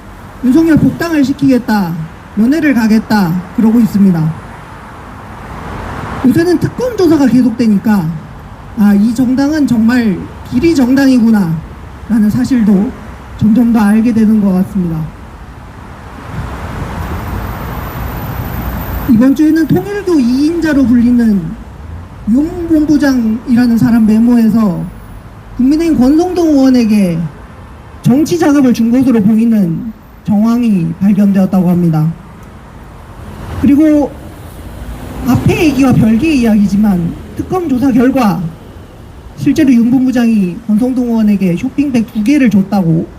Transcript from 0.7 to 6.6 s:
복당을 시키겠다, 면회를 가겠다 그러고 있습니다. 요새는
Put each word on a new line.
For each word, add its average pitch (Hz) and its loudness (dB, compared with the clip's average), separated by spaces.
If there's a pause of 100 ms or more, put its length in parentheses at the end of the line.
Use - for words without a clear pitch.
복당을 311 0
시키겠다, 233 0 (400)
면회를 277 2
가겠다 214 0 (220)
그러고 226 2
있습니다. 180 2 (1800)
요새는 330 2